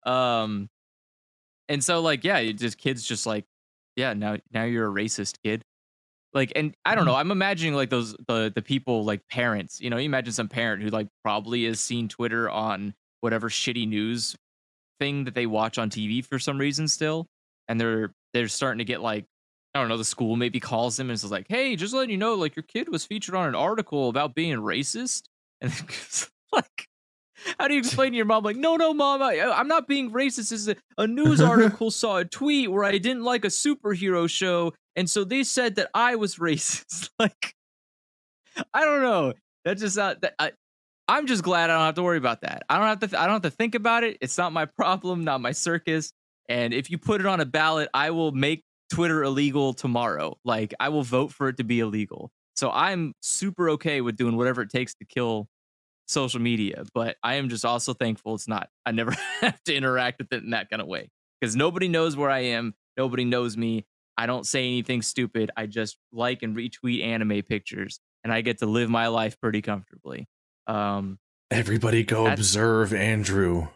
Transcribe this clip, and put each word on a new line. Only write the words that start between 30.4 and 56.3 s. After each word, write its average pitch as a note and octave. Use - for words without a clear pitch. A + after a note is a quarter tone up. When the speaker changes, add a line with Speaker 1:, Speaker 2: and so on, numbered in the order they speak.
Speaker 1:
It's G#3
a, G#3
a G#3+
news C#4
Speaker 3:
<laughs> -
Speaker 1:
article A3
saw G#3
a F3
tweet C4+
where G3+
I G3+
didn't A#3+
like A#3+
a G3+
superhero F#3+
show, E3+
and F3+
so G#3
they B3+
said A#3+
that G3
I A#3+
was G#3
<laughs> -
racist." -
Like, -
I C#4+
don't D4
know. F3+
That's F#3+
just G3+
not, G3
that, -
I, D3+
I'm C#4
just A3+
glad E3+
I E3
don't D#3+
have D#3+
to F3
worry F3
about B2
that. -
I D#3
don't G#3+
have G#3+
to G#3+
th-, F#3+
I E3
don't G3+
have G#3
to E3
think A3+
about A#3
it. A3+
It's -
not F3
my D#3+
problem, F3+
not C#3
my A#2+
circus. E3
And A#2+
if C#3
you E3+
put G#3
it F#3+
on F#3+
a C#3+
ballot, D#3
I C#3+
will E3
make C#3+
Twitter D#3+
illegal C#3
tomorrow. A#2
Like, A2
I C3+
will D3+
vote B2+
for C3+
it B2+
to B2+
be A#2
illegal. G#2+
So C3
I'm E3+
super F3+
okay D3+
with A#2
doing A#2+
whatever B2
it G2+
takes B2
to -
kill A2+
social B2+